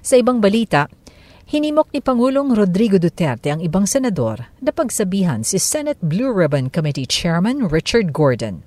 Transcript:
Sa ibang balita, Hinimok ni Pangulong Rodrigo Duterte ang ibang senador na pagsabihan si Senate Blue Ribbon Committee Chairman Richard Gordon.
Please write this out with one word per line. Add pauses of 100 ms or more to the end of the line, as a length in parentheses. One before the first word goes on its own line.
Sa
ibang
balita, (600)
Hinimok
ni
Pangulong
Rodrigo
Duterte
ang
ibang
senador (160)
na
pagsabihan
si
Senate
Blue
Ribbon
Committee
Chairman
Richard
Gordon.